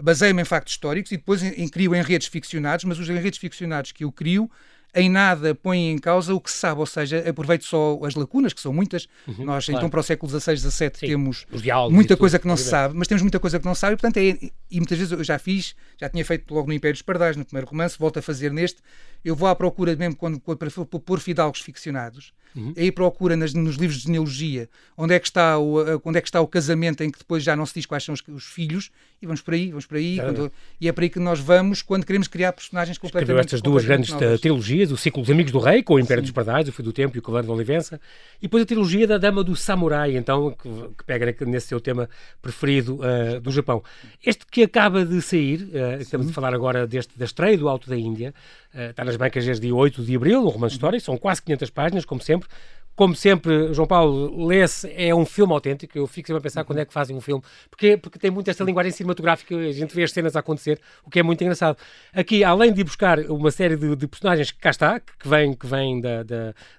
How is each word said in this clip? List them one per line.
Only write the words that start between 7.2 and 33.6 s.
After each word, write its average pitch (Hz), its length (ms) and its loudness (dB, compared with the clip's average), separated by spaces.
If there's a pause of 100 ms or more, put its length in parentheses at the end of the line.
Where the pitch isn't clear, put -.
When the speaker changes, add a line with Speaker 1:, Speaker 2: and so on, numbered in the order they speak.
Speaker 1:
aproveito 160 360 0
só 151 380 0
as 143 120 -4
lacunas, 226 380 0
que - 80 -16
são 139 120 -4
muitas. 180 340 -2 (200)
Speaker 2:
Uhum, 107 180 -8
Speaker 1:
Nós, 139 200 -4
Speaker 2:
claro. 143 140 -2
Speaker 1:
então, 170 100 0
para 160 100 0
o 143 40 0
século 156 280 -2
dezasseis, 147 300 0
dezasete, 139 380 0
Speaker 2:
Sim, 147 80 -6
Speaker 1:
temos 139 440 -2
Speaker 2:
os 113 100 -8
diálogos 123 320 2
Speaker 1:
muita 202 200 10
Speaker 2:
e 180 40 2
Speaker 1:
coisa 180 220 6
Speaker 2:
tudo, - 40 -12
Speaker 1:
que 180 40 -2
não 175 100 2
se - 60 0
Speaker 2:
obviamente. 143 240 2
Speaker 1:
sabe, 151 100 -4
mas 175 100 -2
temos 202 140 2
muita 190 180 2
coisa 175 200 -2
que - 60 -6
não 180 100 0
se - 60 -2
sabe, 202 120 2
e, 208 40 -2
portanto, 233 200 2
é, 190 320 2 (220)
e 175 60 -2
muitas 170 200 0
vezes 175 140 -2
eu 160 120 -4
já 147 140 -2
fiz, 190 380 -4 (240)
já 143 100 -8
tinha 165 160 -4
feito 160 280 -4
logo 151 140 -2
no 151 60 -2
Império 147 200 0
dos - 80 -10
Pardais, 170 360 0
no 143 80 -8
primeiro 135 220 -8
romance, 165 320 -4
volto 156 180 -2
a 143 40 -8
fazer 143 300 -6
neste, 170 280 -4 (460)
eu 160 100 -2
vou 175 140 0
à 175 60 4
procura 175 400 0
mesmo 165 200 -4
quando, 160 240 -6
quando, 156 180 -6
para, 151 140 -8
para 170 280 -8
pôr 180 200 -2
fidalgos 156 420 -2
ficcionados, 135 680 -10 (240)
Speaker 2:
Uhum. 127 220 -8
Speaker 1:
aí 175 140 2
procura 180 440 2
nas, 160 180 -2
nos 160 220 0
livros 147 240 -2
de 120 60 -10
genealogia, 147 640 -4 (300)
onde 165 160 2
é 180 60 6
que - 80 -8
está 160 320 2
o, 151 200 2
a, 156 240 0
onde 165 140 0
é 160 40 0
que - 80 -8
está 175 120 0
o 151 60 2
casamento 160 560 0
em 151 80 -2
que - 80 -12
depois 160 240 -4
já 151 120 2
não 151 120 -2
se - 80 -12
diz 160 100 -10
quais 147 180 -6
são 151 120 -8
os, - 140 -10
os 143 160 -16
filhos, 170 440 -6 (320)
e 190 60 -14
vamos 160 140 -6
por 170 120 -6
aí, 175 160 0
vamos 147 160 -12
por 151 120 -6
aí, 170 160 -2
Speaker 2:
Exatamente. 131 260 -4
Speaker 1:
quando, 147 120 -4 (300)
e 165 60 0
é 165 40 2
por 170 120 0
aí 175 60 2
que 180 100 -8
nós 175 200 0
vamos 185 440 4
quando 190 220 -2
queremos 190 220 0
criar 180 260 0
personagens 175 420 -6
Speaker 2:
Escreveu - 240 -10
Speaker 1:
completamente, 127 280 4
Speaker 2:
estas 120 140 -2